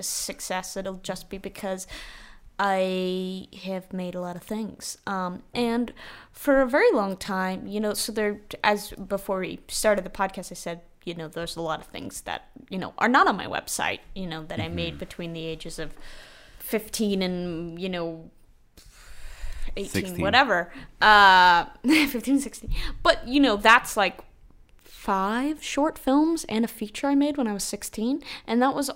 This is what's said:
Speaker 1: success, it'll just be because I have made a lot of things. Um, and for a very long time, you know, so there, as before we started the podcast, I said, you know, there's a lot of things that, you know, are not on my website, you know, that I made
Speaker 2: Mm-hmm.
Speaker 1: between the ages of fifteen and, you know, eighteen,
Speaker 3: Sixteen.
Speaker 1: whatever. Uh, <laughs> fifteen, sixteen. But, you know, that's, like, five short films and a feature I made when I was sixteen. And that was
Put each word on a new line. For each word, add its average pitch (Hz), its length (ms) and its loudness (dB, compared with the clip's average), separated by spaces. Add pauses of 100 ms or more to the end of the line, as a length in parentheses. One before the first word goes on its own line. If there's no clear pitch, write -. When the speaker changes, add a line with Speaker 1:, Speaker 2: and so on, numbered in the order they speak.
Speaker 1:
success, - 720 -6
it'll 190 260 -6
just 185 280 -8
be 196 80 -10
because 190 480 -8 (720)
I 185 880 0 (140)
have 185 300 -8
made 180 220 -6
a 180 60 -6
lot 175 160 -8
of 175 60 -14
things. - 640 -8
Um, 185 360 -4 (120)
and 233 380 0 (380)
for 277 300 4
a 262 60 6
very 320 260 6
long 196 240 2
time, 185 500 -4
you 208 140 -4
know, 214 140 0
so - 180 -4
there, 208 280 0 (240)
as 208 280 4
before 196 480 -4
we 175 280 -6
started 202 360 2
the 185 60 -10
podcast, 190 420 -4
I - 20 -16
said, 170 260 -10 (240)
you 170 100 -6
know, 165 140 -10
there's 165 280 -8
a 165 40 -8
lot 156 200 -4
of - 60 -16
things - 360 -12
that, - 220 -8 (260)
you 185 80 -6
know, - 200 -8
are - 100 4
not 285 180 6
on 233 100 2
my 175 100 -6
website, - 520 -4 (160)
you 190 120 -8
know, 160 180 -8
that 165 160 -8
I 160 80 -4
made 170 240 -4
Speaker 2:
Mm-hmm. 143 60 -14
Speaker 1:
between 170 340 -10
the 165 120 -10
ages 160 360 -10
of - 120 -8 (680)
fifteen 208 600 -2
and, 175 580 -4
you 185 80 -6
know, 165 420 -6 (1500)
eighteen, 196 260 -2
Speaker 3:
Sixteen. 180 200 -6
Speaker 1:
whatever. 202 500 2 (280)
Uh, 185 640 8 (100)
<laughs> - 100 -20 (240)
fifteen, 247 300 0
sixteen. - 320 -6 (320)
But, - 240 2
you 262 140 2
know, 240 160 6
that's, 226 400 6
like, 190 240 0 (640)
five 226 760 -2
short - 380 0
films 311 500 2
and 226 160 0
a 226 40 -4
feature - 400 -6
I 285 80 4
made 285 200 4
when 254 120 0
I 208 40 -2
was 196 120 -4
sixteen. 226 580 -4 (240)
And 233 160 2
that 262 120 4
was 277 220 -2